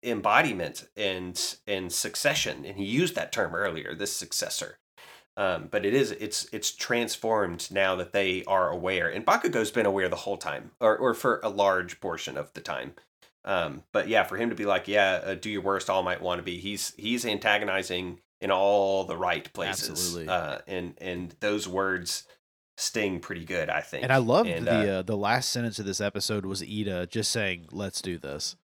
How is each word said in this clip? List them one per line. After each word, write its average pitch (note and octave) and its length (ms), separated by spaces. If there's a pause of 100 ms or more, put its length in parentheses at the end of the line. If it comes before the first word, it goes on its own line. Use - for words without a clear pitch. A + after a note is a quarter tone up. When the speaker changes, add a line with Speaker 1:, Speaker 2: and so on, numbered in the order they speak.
Speaker 1:
embodiment G#2+ 920
and, F#2 600 (120)
and F#2+ 240
succession. G#2+ 720
And F#2+ 140
he G2 60
used C3+ 300
that E2 160
term E2 240
earlier, D#2+ 400
this G2 180
successor. - 640 (580)
Um, F2 340
but G2+ 160
it G#2+ 80
is, B2+ 180
it's, - 400
it's G#2+ 220
transformed A2 960
now F#2+ 260
that F2 160
they F#2+ 320
are F#2 260
aware. F2 380
And A2 160
Bakugo's D#3 460
been A2 160
aware F#2+ 220
the E2+ 80
whole G2 220
time, - 420
or, A2 160
or A#2+ 180
for A#2+ 300
a A2 40
large G2 520
portion E2 360
of D2 180
the - 60
time. C2+ 340 (500)
Um, E2 480
but G2 160
yeah, G#2+ 160
for F#2+ 120
him A#2 140
to G#2 60
be G#2 80
like, G2 240
"Yeah, G2 360
uh, F#2+ 120
do G2 120
your G#2 140
worst, G2 260
All F#2+ 140
Might F2+ 180
wannabe," F2 380
he's, G2 380
he's A#2 280
antagonizing F#2+ 960 (220)
in G2 100
all G2 540
the E2+ 120
right F2 360
places. F#2+ 380
Speaker 2:
Absolutely. E2+ 380
Speaker 1:
Uh, E2+ 380
and, F2+ 340
and F2+ 380
those G#2 300
words F#2 560 (520)
sting G2 440
pretty F2 240
good, E2 260
I D#2 120
think. - 200
Speaker 2:
And C3 100
I C3+ 40
love C3+ 320
Speaker 1:
And, E2+ 180
Speaker 2:
the, G#2+ 300
Speaker 1:
uh, - 20
Speaker 2:
uh, F#2 40
the G#2 140
last A2 340
sentence A#2 280
of G#2 80
this G2 140
episode G2+ 440
was F#2+ 160
Ida G2 460
just G#2+ 240
saying, F#2 400
"Let's F#2+ 320
do F2+ 160
this." C#2+ 380 (120)